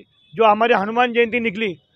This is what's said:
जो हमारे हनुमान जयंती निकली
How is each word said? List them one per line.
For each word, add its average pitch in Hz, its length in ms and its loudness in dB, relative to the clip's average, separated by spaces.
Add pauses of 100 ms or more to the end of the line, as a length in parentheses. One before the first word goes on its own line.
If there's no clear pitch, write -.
(340)
जो 208 100 0
हमारे 220 300 4
हनुमान 226 380 -2
जयंती 233 280 0
निकली 220 340 -4 (220)